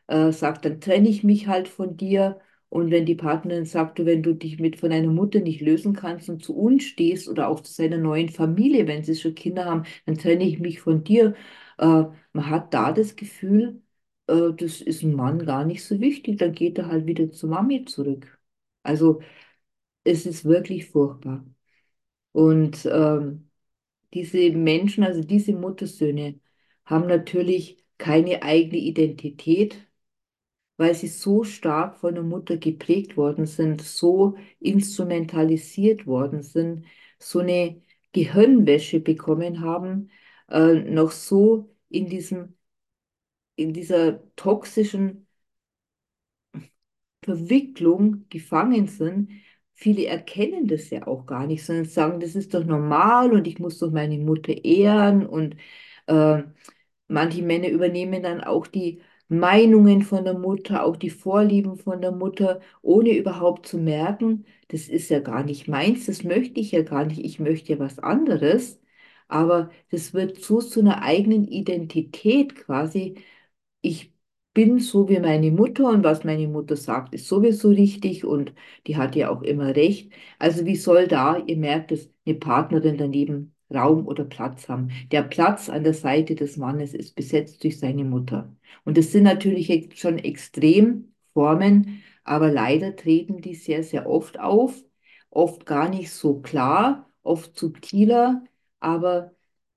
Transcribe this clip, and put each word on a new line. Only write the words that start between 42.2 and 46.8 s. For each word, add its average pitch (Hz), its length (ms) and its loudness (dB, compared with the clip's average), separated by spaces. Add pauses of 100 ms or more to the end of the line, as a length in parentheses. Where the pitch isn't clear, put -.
in 160 160 -4
dieser 165 480 0 (160)
toxischen 202 880 -2 (2000)